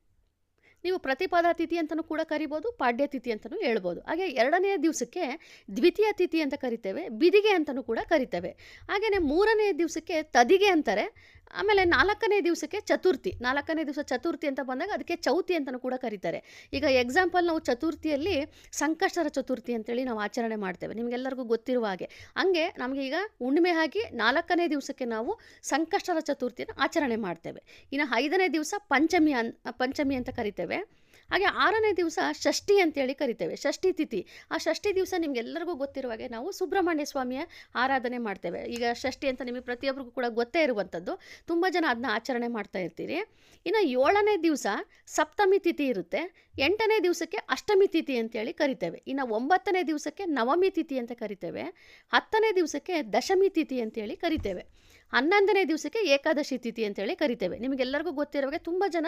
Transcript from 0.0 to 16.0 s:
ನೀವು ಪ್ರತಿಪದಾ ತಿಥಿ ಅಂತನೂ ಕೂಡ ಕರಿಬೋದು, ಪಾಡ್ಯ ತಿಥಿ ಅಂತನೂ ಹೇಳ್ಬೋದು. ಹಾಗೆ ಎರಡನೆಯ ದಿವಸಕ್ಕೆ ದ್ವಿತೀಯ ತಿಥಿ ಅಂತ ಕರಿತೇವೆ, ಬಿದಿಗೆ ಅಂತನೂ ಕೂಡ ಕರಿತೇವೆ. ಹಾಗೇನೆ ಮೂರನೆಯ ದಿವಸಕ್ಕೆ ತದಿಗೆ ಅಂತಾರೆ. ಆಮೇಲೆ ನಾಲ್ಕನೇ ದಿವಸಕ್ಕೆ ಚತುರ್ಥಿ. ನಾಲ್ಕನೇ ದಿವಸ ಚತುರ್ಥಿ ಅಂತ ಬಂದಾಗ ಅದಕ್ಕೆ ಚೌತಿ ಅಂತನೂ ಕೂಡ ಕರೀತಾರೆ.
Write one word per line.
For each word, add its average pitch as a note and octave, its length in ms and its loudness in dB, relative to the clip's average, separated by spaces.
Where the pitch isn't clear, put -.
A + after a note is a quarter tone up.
ನೀವು F4+ 140 -2
ಪ್ರತಿಪದಾ E4+ 540 2
ತಿಥಿ E4 260 -2
ಅಂತನೂ D#4+ 240 -2
ಕೂಡ D#4+ 220 -4
ಕರಿಬೋದು, D4+ 480 -4
ಪಾಡ್ಯ B3+ 340 2
ತಿಥಿ B3 260 -4
ಅಂತನೂ A#3 280 -8
ಹೇಳ್ಬೋದು. G3 400 -2
ಹಾಗೆ F4 280 -2
ಎರಡನೆಯ D#4+ 480 2
ದಿವಸಕ್ಕೆ D4+ 880 -4
ದ್ವಿತೀಯ F4+ 360 4
ತಿಥಿ E4+ 280 0
ಅಂತ D4 140 -2
ಕರಿತೇವೆ, A#3 540 -6
ಬಿದಿಗೆ E4+ 400 4
ಅಂತನೂ D4+ 340 2
ಕೂಡ A#3 160 -4
ಕರಿತೇವೆ. A3 420 0
ಹಾಗೇನೆ G4+ 280 0
ಮೂರನೆಯ G4+ 540 4
ದಿವಸಕ್ಕೆ D#4 500 -2
ತದಿಗೆ D#4 440 6
ಅಂತಾರೆ. D#4+ 680 0
ಆಮೇಲೆ G4 300 4
ನಾಲ್ಕನೇ F#4+ 560 4
ದಿವಸಕ್ಕೆ E4+ 400 -2
ಚತುರ್ಥಿ. - 600 2
ನಾಲ್ಕನೇ C#4+ 440 -2
ದಿವಸ C#4+ 180 -6
ಚತುರ್ಥಿ D4+ 440 -4
ಅಂತ C#4 160 -2
ಬಂದಾಗ C4 320 -4
ಅದಕ್ಕೆ E4 220 -4
ಚೌತಿ E4+ 380 0
ಅಂತನೂ C4+ 240 -2
ಕೂಡ B3+ 180 -4
ಕರೀತಾರೆ. G3+ 760 -6